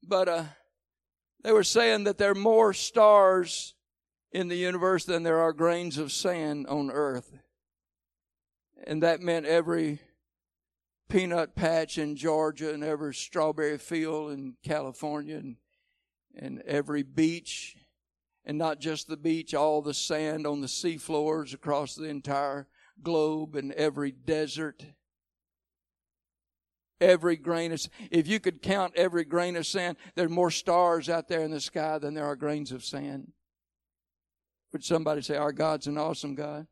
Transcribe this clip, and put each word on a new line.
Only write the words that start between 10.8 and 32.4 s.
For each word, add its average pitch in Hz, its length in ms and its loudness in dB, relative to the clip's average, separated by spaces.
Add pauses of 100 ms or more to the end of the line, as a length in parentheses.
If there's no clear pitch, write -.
peanut 175 460 0
patch 160 420 0
in 151 180 -4
Georgia 156 580 -2
and 147 100 -8
every 151 320 -4
strawberry 156 600 -2
field 156 560 -4
in 135 300 -12
California 147 760 -6
and, 135 180 -14 (800)
and - 300 -12
every 147 340 -4
beach, 160 760 -4 (680)
and 147 140 -6
not 156 220 -2
just 156 280 -6
the 156 100 -8
beach, 160 380 -2
all 151 260 4
the 147 120 -6
sand 156 520 -2
on 147 160 -2
the 135 60 -6
seafloors 156 840 -4
across 143 420 -4
the - 80 -12
entire 143 640 -4 (340)
globe 156 540 0
and 139 160 -4
every 147 400 -2
desert. 147 720 -4 (2250)
Every 175 360 6
grain 165 340 -4
of 160 80 -6
s-, - 100 -10 (220)
if 160 160 2
you 214 120 0
could 180 220 -4
count 190 340 0
every 175 280 2
grain 175 320 -2
of 160 100 -4
sand, 175 320 -4 (180)
there 175 100 0
are 160 40 0
more 175 220 2
stars 170 580 2
out 165 180 -2
there 165 140 -2
in 156 100 -4
the 151 100 -6
sky 156 360 -4
than 147 160 -6
there 151 120 -4
are 147 100 -2
grains 143 360 -4